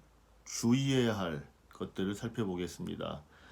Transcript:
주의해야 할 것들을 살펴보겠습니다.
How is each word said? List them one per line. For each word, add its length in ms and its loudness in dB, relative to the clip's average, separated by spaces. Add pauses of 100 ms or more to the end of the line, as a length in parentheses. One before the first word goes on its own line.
(460)
주의해야 720 4
할 320 -2 (260)
것들을 420 -2
살펴보겠습니다. 1080 -4 (280)